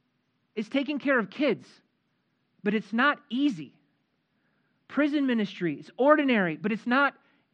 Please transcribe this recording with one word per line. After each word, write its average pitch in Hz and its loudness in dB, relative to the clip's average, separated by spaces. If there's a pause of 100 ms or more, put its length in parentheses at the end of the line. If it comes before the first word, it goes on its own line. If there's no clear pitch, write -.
(560)
It's 214 -6
taking 277 -2
care 269 0
of 208 -2
kids, 220 -2 (960)
but 202 0
it's 214 -4
not 277 0 (120)
easy. 226 -2 (1160)
Prison 285 0
ministry 202 -2
is - -16
ordinary, 247 4
but 208 -4
it's - -6
not 269 2 (400)